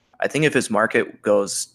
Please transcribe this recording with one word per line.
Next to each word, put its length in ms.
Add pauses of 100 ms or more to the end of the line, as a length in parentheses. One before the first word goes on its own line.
(200)
I 80
think 160
if 100
his 160
market 520
goes 540